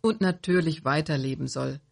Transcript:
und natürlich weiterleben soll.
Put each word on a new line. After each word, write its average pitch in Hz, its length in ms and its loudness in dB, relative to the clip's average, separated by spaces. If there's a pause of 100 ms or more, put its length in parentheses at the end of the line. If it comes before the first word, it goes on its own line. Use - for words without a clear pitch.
und 220 200 2
natürlich 180 640 0
weiterleben 135 600 0
soll. 135 320 -4 (120)